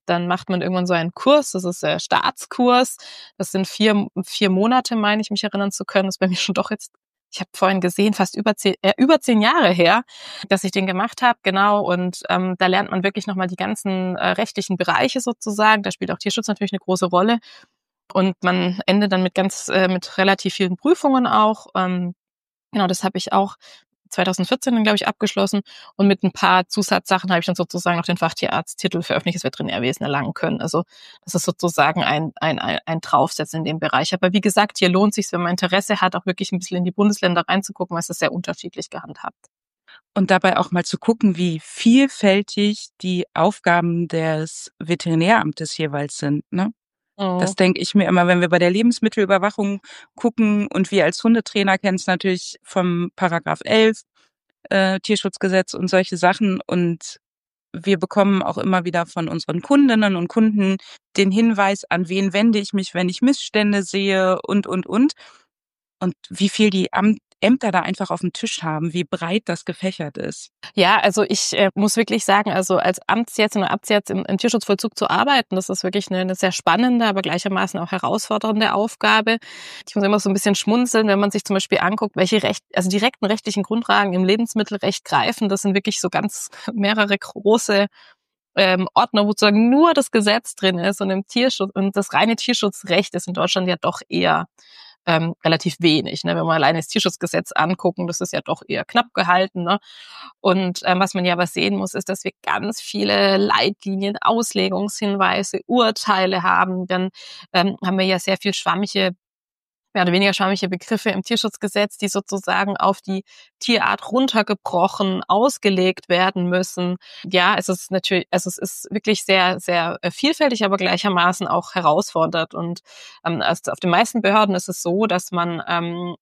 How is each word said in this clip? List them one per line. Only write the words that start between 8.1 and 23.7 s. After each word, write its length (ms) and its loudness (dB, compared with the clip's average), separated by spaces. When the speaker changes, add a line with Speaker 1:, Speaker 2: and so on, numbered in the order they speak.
Speaker 1:
fast 200 -2
über 220 0
zehn, 240 0
äh, 160 2
über 240 4
zehn 220 2
Jahre 300 4
her, 320 4
dass 160 0
ich 60 -2
den 160 -2
gemacht 340 -4
habe. 220 2
Genau. 420 2
Und, 460 -2
ähm, 260 0
da 100 2
lernt 240 2
man 140 -2
wirklich 220 -2
nochmal 200 -2
die 100 -8
ganzen, 600 -4
äh, 120 -2
rechtlichen 500 -2
Bereiche 420 0
sozusagen. 640 0
Da 80 -6
spielt 220 -6
auch 60 -8
Tierschutz 300 -4
natürlich 240 -2
eine 80 -6
große 240 -2
Rolle. 360 2
Und 300 2
man 440 0
endet 260 2
dann 100 2
mit 140 -2
ganz, 320 -2
äh, 180 2
mit 320 -4
relativ 360 2
vielen 220 -2
Prüfungen 520 2
auch. 480 2
Ähm, 400 -2
genau, 160 2
das 160 -4
habe 120 -2
ich 160 -6
auch 220 2